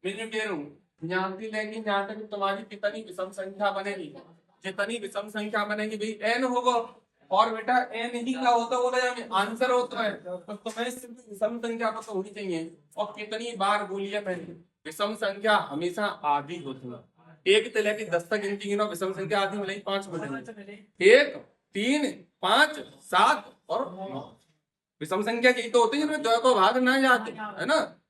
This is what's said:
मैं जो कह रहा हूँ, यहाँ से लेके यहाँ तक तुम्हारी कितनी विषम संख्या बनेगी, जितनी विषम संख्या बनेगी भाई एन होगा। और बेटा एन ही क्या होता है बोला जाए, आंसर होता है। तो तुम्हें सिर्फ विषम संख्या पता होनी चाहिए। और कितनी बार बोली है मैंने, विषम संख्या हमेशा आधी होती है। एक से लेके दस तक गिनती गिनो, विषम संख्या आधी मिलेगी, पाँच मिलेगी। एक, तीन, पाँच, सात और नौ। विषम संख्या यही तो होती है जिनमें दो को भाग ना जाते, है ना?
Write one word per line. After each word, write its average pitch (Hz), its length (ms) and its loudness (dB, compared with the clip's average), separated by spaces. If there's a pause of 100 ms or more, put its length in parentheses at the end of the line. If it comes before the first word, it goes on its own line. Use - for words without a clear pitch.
मैं 190 140 -4
जो 226 100 -8
कह 220 160 -4
रहा 208 80 -4
हूँ, 147 140 -4 (380)
यहाँ 190 320 -2
से 220 160 -10
लेके 214 260 -6
यहाँ 202 300 0
तक 220 120 -10 (100)
तुम्हारी 196 360 -2
कितनी 208 360 -6
विषम 190 300 -8
संख्या 196 380 -4
बनेगी, 190 440 -6 (500)
जितनी 208 340 -4
विषम 202 320 -8
संख्या 208 340 -4
बनेगी 214 320 -4
भाई 214 220 -6 (140)
एन 247 120 0
होगा। 247 320 2 (540)
और 214 200 4
बेटा 233 260 0 (180)
एन 226 220 -4
ही 240 160 -4
क्या 254 180 2
होता 240 260 4
है 247 60 2
बोला 254 160 2
जाए, 247 360 0
आंसर 226 360 0
होता 247 320 0
है। 214 140 0
तो 180 200 -10 (180)
तुम्हें 226 360 -6
सिर्फ 247 400 -14
विषम 214 280 -4
संख्या 233 320 -2
पता 220 220 -8
होनी 196 180 -4
चाहिए। 185 460 -6 (200)
और 208 220 -4
कितनी 220 380 -8
बार 208 280 2
बोली 196 240 -6
है 202 180 -4
मैंने, 175 260 -6 (320)
विषम 202 320 -4
संख्या 208 400 0 (140)
हमेशा 175 360 -2 (200)
आधी 143 300 0
होती 135 320 -12
है। 113 120 -12 (460)
एक 208 260 4
से 226 100 0
लेके 214 240 0
दस 170 240 -2
तक 214 120 0
गिनती 202 260 -4
गिनो, 202 160 0
विषम 190 280 -4
संख्या 190 280 -2
आधी 196 180 -2
मिलेगी, 202 220 -6
पाँच 196 280 -4
मिलेगी। 175 1000 -2
एक, 277 280 10 (380)
तीन, 262 360 2 (320)
पाँच, 285 360 4 (260)
सात 214 480 4 (160)
और 214 240 0
नौ। 185 280 -10 (800)
विषम 190 220 -2
संख्या 233 280 4
यही 240 200 0
तो 233 120 6
होती 226 140 4
है 294 60 2
जिनमें 302 200 0
दो 226 180 4
को 247 140 6
भाग 208 240 6
ना 254 220 4
जाते, 254 320 4
है 208 340 -8
ना? 311 140 4 (300)